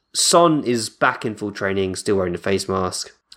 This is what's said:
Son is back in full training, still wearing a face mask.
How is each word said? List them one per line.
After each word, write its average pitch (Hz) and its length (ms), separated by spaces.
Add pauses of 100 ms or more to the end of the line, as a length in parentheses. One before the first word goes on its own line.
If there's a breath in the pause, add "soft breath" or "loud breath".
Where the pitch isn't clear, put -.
(140)
Son 170 500
is 113 240
back - 360
in 110 100
full 104 180
training, 98 440
still 104 200
wearing 92 180
a 85 40
face 98 300
mask. 92 420 (260)